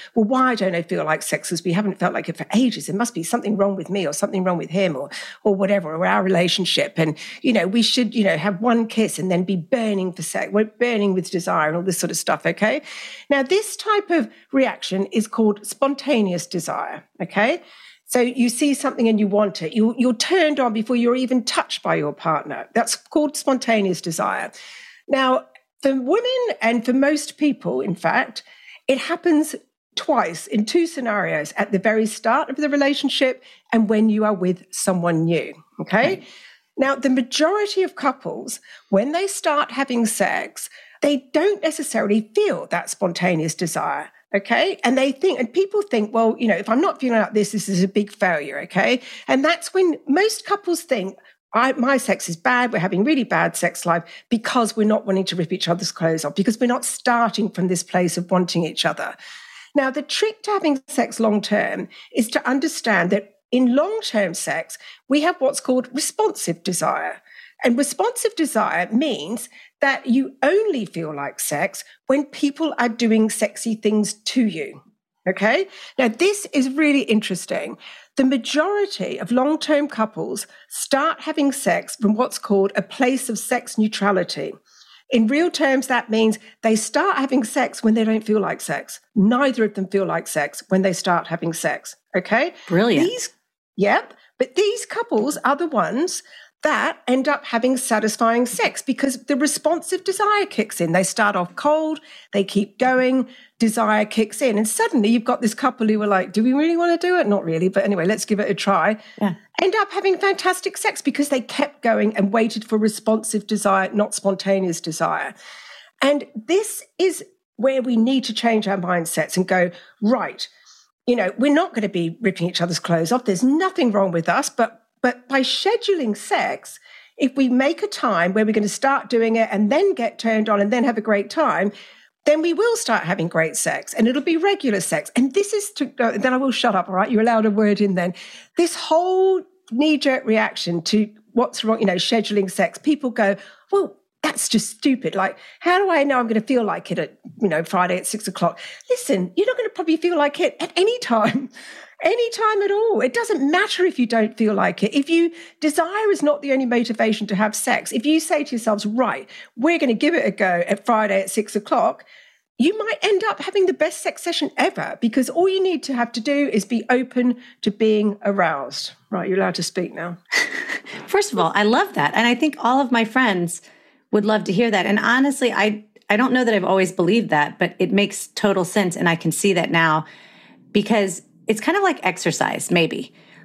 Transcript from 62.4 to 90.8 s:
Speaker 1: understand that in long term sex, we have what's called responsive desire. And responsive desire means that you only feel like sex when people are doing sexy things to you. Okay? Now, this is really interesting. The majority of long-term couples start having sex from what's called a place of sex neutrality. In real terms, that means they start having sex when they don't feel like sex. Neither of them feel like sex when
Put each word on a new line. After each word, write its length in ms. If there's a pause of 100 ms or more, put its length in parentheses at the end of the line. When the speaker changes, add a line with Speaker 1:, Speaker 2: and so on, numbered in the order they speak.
Speaker 1:
understand 640
that 260 (160)
in 240
long 260
term 320
sex, 420 (320)
we 140
have 160
what's 220
called 340
responsive 720
desire. 580 (420)
And 140
responsive 580
desire 560
means 560 (320)
that 260
you 360
only 420
feel 300
like 260
sex 440 (220)
when 200
people 520
are 100
doing 420
sexy 440
things 380
to 340
you. 360 (440)
Okay? 400 (320)
Now, 100
this 440
is 160
really 340
interesting. 760 (380)
The 80
majority 920
of 140
long-term 560
couples 580 (220)
start 540
having 280
sex 460
from 180
what's 240
called 380
a 60
place 480
of 80
sex 400
neutrality. 760 (580)
In 160
real 240
terms, 360
that 240
means 280 (240)
they 140
start 400
having 260
sex 400
when 120
they 100
don't 200
feel 160
like 200
sex. 400 (140)
Neither 500
of 100
them 140
feel 160
like 240
sex 400
when 140